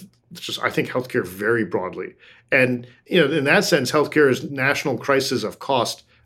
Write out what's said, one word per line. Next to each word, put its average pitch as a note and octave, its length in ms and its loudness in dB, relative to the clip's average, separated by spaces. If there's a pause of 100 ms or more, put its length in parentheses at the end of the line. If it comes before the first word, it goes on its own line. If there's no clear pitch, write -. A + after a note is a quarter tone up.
(340)
just, - 280 -10
I A#2 80 0
think, B2 180 -2
healthcare B2 380 -4
very G#2 380 -2
broadly. F#2 500 -6 (380)
And, B2 340 2 (200)
you F#3 120 2
know, D3 160 4
in C#3 100 0
that F3 200 4
sense, D3 260 2
healthcare D3 400 4
is B2+ 200 -2
national C3+ 480 -2
crisis C3+ 440 0
of G2 160 -8
cost, A#2+ 440 -2 (240)